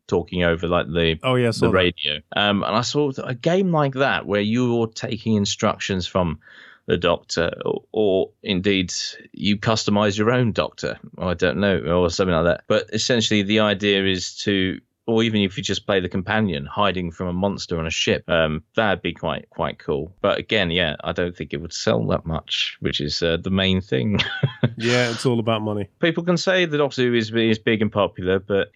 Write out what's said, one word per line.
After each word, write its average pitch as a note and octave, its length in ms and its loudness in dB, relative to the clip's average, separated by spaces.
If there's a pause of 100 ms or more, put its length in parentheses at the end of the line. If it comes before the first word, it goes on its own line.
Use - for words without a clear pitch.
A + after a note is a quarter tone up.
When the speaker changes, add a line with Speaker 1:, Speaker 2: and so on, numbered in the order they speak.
Speaker 1:
talking F2+ 380 0
over, E2+ 240 2
like, E2+ 180 0
the, D#2+ 360 2
Speaker 2:
Oh, B2+ 120 0
yeah, B2 140 2
I - 20 0
saw - 160 0
Speaker 1:
the A2 60 2
Speaker 2:
that. F#2+ 40 4
Speaker 1:
radio. D2+ 440 0 (160)
Um, G2+ 260 2
and E2+ 140 0
I A#2+ 60 2
saw D3 280 -2
th-, - 180 -8
a C3 60 -4
game F3 380 0
like C#3+ 220 2
that B2+ 320 0
where G2+ 140 0
you're A#2 460 2
taking A2 480 -4
instructions G2+ 720 0
from E2+ 320 0 (480)
the F2+ 100 2
Doctor, E2+ 560 0 (140)
or, - 160 -4 (100)
or G2 380 2 (120)
indeed F#2+ 520 0 (380)
you G2+ 260 0
customize G#2 580 2
your G#2+ 140 2
own B2 220 2
Doctor, - 460 -4 (200)
I F2+ 160 -2
don't E2+ 260 0
know, G2 200 2
or F2 280 2
something F#2 260 0
like E2 120 2
that. - 200 0
But G#2+ 280 0
essentially A2 480 0
the G#2+ 180 2
idea G2+ 460 2
is F#2 280 -2 (100)
to, F#2+ 360 0 (260)
or A2+ 160 2
even A2 200 2
if F#2 140 -2
you - 60 -8
just - 240 -4
play G2+ 140 2
the F#2 80 -2
companion F#2 580 -2
hiding F#2 440 -2
from F2+ 180 -6
a F2 40 -4
monster F#2 460 -4
on E2 80 -2
a E2 40 -4
ship, - 380 -2
um, D#2+ 340 2 (120)
that'd G2+ 280 2
be F2+ 120 -4
quite, - 360 -6
quite - 280 -6
cool. D2+ 440 -4
But G2 160 2
again, G2 320 0
yeah, E2 340 0
I E2+ 80 -4
don't F2 240 -2
think D#2 180 -8
it D2+ 80 -4
would E2+ 100 -12
sell A2+ 360 0
that F2+ 180 -2
much, - 540 -4
which C#2+ 220 -2
is, D2 200 -4
uh, E2 200 2
the F#2 80 -4
main F#2+ 320 2
thing. A2+ 420 0
<laughs> - 60 -6 (500)
Speaker 2:
Yeah, A#2+ 300 2
it's A2+ 160 -4
all A#2+ 140 2
about A2 220 0
money. G#2 260 -4 (100)
Speaker 1:
People E3+ 240 0
can F3 140 0
say F#3 280 2
the D3+ 140 -2
Doctor C3+ 240 2
Who A#2+ 120 4
is, A2 180 0
is A2+ 260 2
big A2 240 2
and G#2 80 0
popular, F#2 480 0
but G2 380 -2